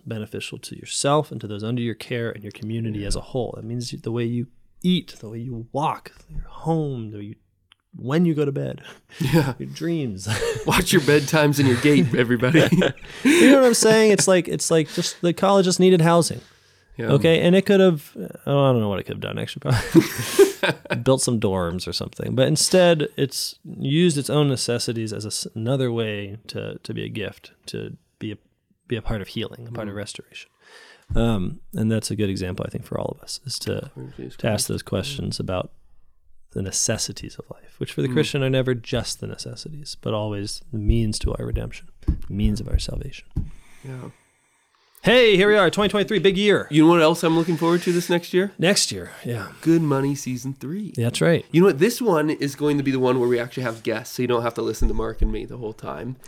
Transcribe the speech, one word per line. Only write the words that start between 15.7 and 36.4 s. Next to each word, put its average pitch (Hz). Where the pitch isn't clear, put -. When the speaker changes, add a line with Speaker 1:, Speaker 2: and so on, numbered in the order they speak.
Speaker 1:
needed 185
housing. 170
Speaker 2:
Yeah. 113
Speaker 1:
Okay, 165
and 175
it 190
could 196
have, 175
oh, 143
I 131
don't 120
know 107
what 95
it 95
could 101
have 101
done, 101
actually, -
probably -
<laughs> 117
built 131
some 117
dorms 92
or 85
something. -
But 131
instead, 170
it's -
used 151
its 135
own 147
necessities 117
as 104
a 104
s-, -
another 123
way 107
to, 107
to 113
be 110
a 107
gift, 110
to 107
be 107
a, 101
be 120
a 110
part 110
of 92
healing, 117
a 117
part 113
of 101
Speaker 2:
Mm. 101
Speaker 1:
restoration. -
Um, 113
and 110
that's 110
a 107
good 104
example, 95
I -
think, -
for -
all -
of -
us, -
is 123
to, 104
Speaker 2:
Oh, 127
Jesus 127
Speaker 1:
to -
ask 110
Speaker 2:
Christ. 104
Speaker 1:
those 101
questions -
about 95